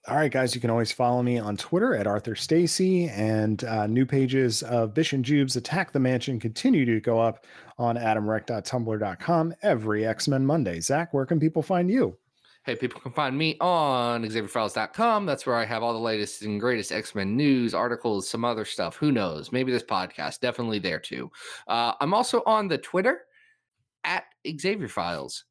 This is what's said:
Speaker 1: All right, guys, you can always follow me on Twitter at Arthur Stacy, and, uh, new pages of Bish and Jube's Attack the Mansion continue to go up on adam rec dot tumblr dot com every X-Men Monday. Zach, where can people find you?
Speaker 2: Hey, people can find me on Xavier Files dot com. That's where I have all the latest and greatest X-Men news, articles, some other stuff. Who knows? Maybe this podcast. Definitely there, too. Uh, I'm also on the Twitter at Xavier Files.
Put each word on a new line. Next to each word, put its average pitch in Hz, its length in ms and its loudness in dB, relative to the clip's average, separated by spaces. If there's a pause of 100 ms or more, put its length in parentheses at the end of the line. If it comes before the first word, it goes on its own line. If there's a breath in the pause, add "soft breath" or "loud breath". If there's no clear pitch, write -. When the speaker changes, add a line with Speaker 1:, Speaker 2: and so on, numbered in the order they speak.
Speaker 1:
All 110 80 0
right, 151 140 4
guys, 131 240 2
you 123 60 -6
can 120 80 0
always 113 240 2
follow 123 300 2
me 123 160 2
on 104 180 -2
Twitter 196 380 0
at 104 120 0
Arthur 104 280 -2
Stacy, 175 720 2
and, 110 560 0
uh, 110 220 0
new 120 180 2
pages 131 600 2
of 113 280 0
Bish 156 220 0
and 131 100 0
Jube's 135 320 2
Attack 160 360 -2
the 143 80 2
Mansion 127 380 2
continue 139 460 2
to 113 160 4
go 113 180 2
up 113 280 0 (320 loud breath)
on 120 180 2
adam 110 320 0
rec 107 180 0
dot 107 200 -4
tumblr 113 340 -2
dot 95 200 -4
com 165 420 0
every 110 420 2
X-Men 135 400 0
Monday. 123 360 0
Zach, 147 340 -2
where 135 100 0
can 160 160 0
people 160 220 0
find 180 280 0
you? 185 280 0 (460 soft breath)
Speaker 2:
Hey, 120 120 -2
people - 240 -6
can 127 100 -12
find 139 260 -2
me 156 240 0
on 131 680 2
Xavier 110 160 -4
Files 107 260 -2
dot 107 220 -4
com. 214 320 2
That's 139 200 -2
where 123 100 2
I 117 80 2
have 110 180 -2
all 117 100 0
the 113 60 -2
latest 110 440 -2
and 104 180 -4
greatest 117 320 0
X-Men 104 440 -4
news, 131 380 2
articles, 110 560 -2
some 113 140 -4
other 110 200 -2
stuff. - 300 -4
Who 151 160 0
knows? 87 400 -2
Maybe 127 220 0
this 120 100 0
podcast. 92 560 -4
Definitely 117 400 -2
there, 87 220 -4
too. - 280 -10 (380 loud breath)
Uh, 117 340 0
I'm 160 140 0
also 247 320 2
on 214 220 2
the 175 100 0
Twitter 208 440 0 (840 soft breath)
at 170 220 -4 (340)
Xavier 190 260 -2
Files. 85 640 -6